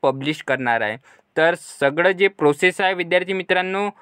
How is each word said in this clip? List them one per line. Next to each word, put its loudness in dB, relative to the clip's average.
पब्लिश -2
करणार 0
आहे. -4
तर 2
सगळं 0
जे 2
प्रोसेस 0
आहे 2
विद्यार्थी -2
मित्रांनो -2